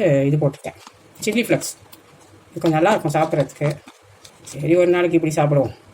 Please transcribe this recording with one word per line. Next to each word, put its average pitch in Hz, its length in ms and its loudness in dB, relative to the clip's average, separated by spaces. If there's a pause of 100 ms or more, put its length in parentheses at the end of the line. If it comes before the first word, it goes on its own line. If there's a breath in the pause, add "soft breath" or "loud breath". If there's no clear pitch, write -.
(300)
இது 151 140 2
போட்டிருக்கேன், - 340 -6 (480)
சில்லி 214 220 -2
ஃப்ளேக்ஸ். - 260 -4 (800)
இது 170 100 -12
கொஞ்சம் 156 180 0
நல்லா 196 140 4
இருக்கும் 160 240 -2
சாப்பிட்றதுக்கு. 151 500 -2 (840)
சரி, 147 300 -2
ஒரு 175 120 4
நாளைக்கு 175 260 2
இப்படி 160 180 -2
சாப்பிடுவோம், 143 360 2 (200)